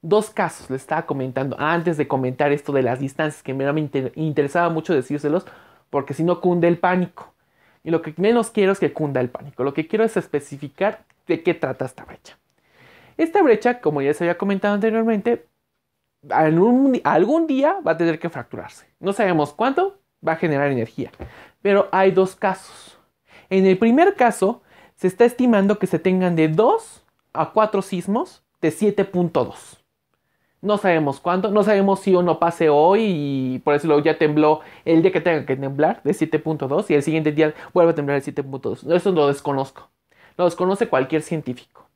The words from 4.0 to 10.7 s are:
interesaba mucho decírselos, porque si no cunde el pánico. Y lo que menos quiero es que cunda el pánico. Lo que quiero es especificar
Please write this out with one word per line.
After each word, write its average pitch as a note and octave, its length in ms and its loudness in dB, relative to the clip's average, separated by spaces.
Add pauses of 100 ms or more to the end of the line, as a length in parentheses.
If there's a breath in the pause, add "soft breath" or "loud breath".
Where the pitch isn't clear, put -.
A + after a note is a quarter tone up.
interesaba D#3 540 -2
mucho D#3+ 240 -4
decírselos, D3 520 -2 (440 loud breath)
porque C#3 240 -4
si D#3+ 100 -4
no F3 160 0
cunde F3 280 0
el F3 100 2
pánico. F3+ 560 -4 (500)
Y D#3+ 80 -6
lo E3 100 0
que D#3 160 -12
menos A3+ 320 0
quiero G3 220 0
es G3 80 -2
que - 140 0
cunda C#3 280 -4
el B2 80 -2
pánico. - 340 -10
Lo C#3 100 -4
que D#3 140 -4
quiero A3 160 0
es A3 140 -2
especificar D3+ 840 -6 (240)